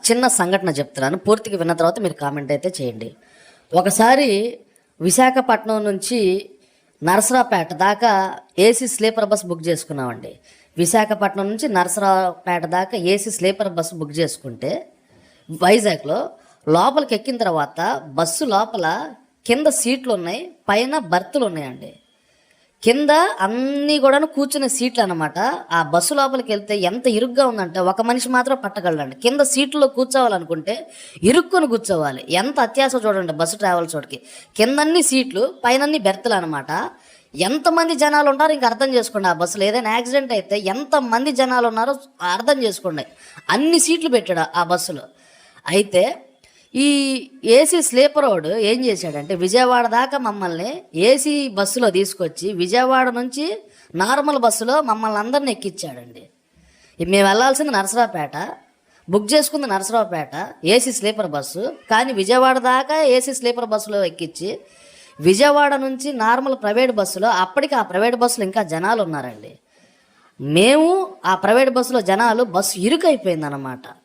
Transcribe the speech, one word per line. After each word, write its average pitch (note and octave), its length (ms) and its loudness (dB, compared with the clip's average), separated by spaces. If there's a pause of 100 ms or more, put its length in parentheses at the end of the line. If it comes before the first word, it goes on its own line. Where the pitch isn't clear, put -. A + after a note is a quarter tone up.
చిన్న A#3+ 220 2
సంఘటన F#3 400 0
చెప్తున్నాను, C#3+ 500 -4
పూర్తిగా G#3 400 0
విన్న E3+ 140 0
తర్వాత E3 280 0
మీరు F3+ 140 -4
కామెంట్ C#3+ 400 -6
అయితే C#3+ 140 -4
చేయండి. A2+ 400 -8 (640)
ఒకసారి A3+ 560 4 (720)
విశాఖపట్నం A3+ 840 2
నుంచి G#3 340 -2 (840)
నరసరావుపేట G#3 720 2
దాకా G3+ 400 2 (460)
ఏసీ A#3 280 4
స్లీపర్ A3 400 -2
బస్ G3+ 200 0
బుక్ E3 220 -8
చేసుకున్నామండి. C3+ 640 -6 (460)
విశాఖపట్నం G3+ 760 0
నుంచి A3+ 160 -4
నరసరావుపేట F#3 1000 0
దాకా F#3 320 -2 (140)
ఏసీ G3+ 260 -2
స్లీపర్ G3 400 0
బస్ E3 160 -6
బుక్ D3+ 240 -10
చేసుకుంటే, C#3+ 760 -6 (680)
వైజాగ్లో F#3 580 2 (480)
లోపలికి A#3+ 460 2
ఎక్కిన A#3+ 220 -6
తర్వాత E3 440 -2 (380)
బస్సు E3 260 -2
లోపల G#3+ 420 0 (600)
కింద C4+ 200 2
సీట్లు B3+ 480 0
ఉన్నాయి, F#3+ 300 -6 (240)
పైన C4 300 0
బర్తులు G#3+ 460 -2
ఉన్నాయండి. C3+ 480 -8 (920)
కింద C#4 280 2 (300)
అన్నీ C4+ 580 -2
కూడాను C#4 280 4
కూర్చునే C#4 420 -2
సీట్లు A#3+ 340 -2
అనమాట. E3 360 -2 (340)
ఆ E3+ 100 2
బస్సు E3+ 320 0
లోపలికి C4 380 0
వెళ్తే G#3 260 -4
ఎంత G3 280 -2
ఇరుగ్గా B3 400 2
ఉందంటే, F#3+ 340 -4
ఒక F#3 220 0
మనిషి A#3+ 260 -2
మాత్రం B3+ 360 0
పట్టగలడండి. E3 520 -4
కింద C4 240 0
సీట్లో C#4 460 2
కూర్చోవాలనుకుంటే A3 880 0 (480)
ఇరుక్కుని D#4+ 440 4
కూర్చోవాలి. E3 640 -2
ఎంత G#3 300 0
అత్యాశ C4 320 0 (140)
చూడండి F#3+ 360 -2
బస్సు E3 180 -4
ట్రావెల్ F3 340 0
చోటుకి. C#3 240 -10 (380)
కిందన్ని D4+ 460 2
సీట్లు, B3+ 420 0 (200)
పైనన్ని C#4 440 2
బెర్తులు G3+ 260 -2
అనమాట. D#3 360 -4 (640)
ఎంతమంది D#4 640 0
జనాలు D4 340 4
ఉంటారో D4+ 280 2
ఇంక B3+ 140 0
అర్థం C4+ 220 -2
చేసుకోండి. G#3+ 340 0
ఆ E3+ 140 0
బస్సులో F3+ 220 -2
ఏదైనా A3 300 0
యాక్సిడెంట్ B3 380 -2
అయితే G3+ 260 -2 (160)
ఎంతమంది C4+ 580 0
జనాలు B3+ 360 2
ఉన్నారో A3+ 260 -2 (380)
అర్థం A#3 300 0
చేసుకోండి. F#3 440 -4 (440)
అన్ని D4+ 300 4
సీట్లు E4 360 0
పెట్టాడు E3+ 420 0
ఆ F3 60 2
బస్సులో. E3 420 -4 (600)
అయితే G3 380 2 (720)
ఈ C#4 160 2 (540)
ఏసీ D4+ 380 6
స్లీపర్ C#4+ 420 2
వాడు E3+ 260 0 (180)
ఏం A#3 160 2
చేశాడంటే, E3 500 -4
విజయవాడ A#3+ 520 2
దాకా B3+ 320 0
మమ్మల్ని G3+ 520 -4 (240)
ఏసీ C4 400 4 (140)
బస్సులో G3+ 420 0
తీసుకొచ్చి, F#3 640 -2
విజయవాడ B3+ 580 2
నుంచి B3 360 -6 (480)
నార్మల్ C#4 440 0
బస్సులో A#3 440 0
మమ్మల్ని A3 360 -2
అందరిని B3+ 340 -2
ఎక్కించాడండి. B2 680 -12 (800)
మేము G3 280 4
వెళ్ళాల్సింది C4+ 440 2
నరసరావుపేట, G3 640 -2 (720)
బుక్ G#3 260 0
చేసుకుంది D4 400 0
నరసరావుపేట F#3+ 600 -2 (300)
ఏసీ A#3+ 280 2
స్లీపర్ G#3 440 -4
బస్సు, D#3 280 -8 (260)
కానీ A#3+ 220 2
విజయవాడ B3+ 460 4
దాకా C4 440 0
ఏసీ B3+ 320 2
స్లీపర్ A#3+ 400 -4
బస్సులో G#3 300 -2
ఎక్కించి, E3+ 460 -8 (720)
విజయవాడ C#4+ 560 4
నుంచి C4 360 -6
నార్మల్ B3+ 440 0
ప్రైవేట్ A#3 360 0
బస్సులో, G#3 380 0 (160)
అప్పటికి C#4 280 -2
ఆ A#3 80 2
ప్రైవేట్ G#3+ 340 0
బస్సులో A#3 300 0
ఇంకా G3+ 160 -2
జనాలు F#3 400 -2
ఉన్నారండి. C3 520 -8 (840)
మేము A3+ 520 4 (340)
ఆ F#3+ 80 2
ప్రైవేట్ A#3 360 4
బస్సులో B3 300 0
జనాలు, A3 440 2
బస్సు G3 340 -2
ఇరుకైపోయిందన్నమాట. F3 1040 -2 (220)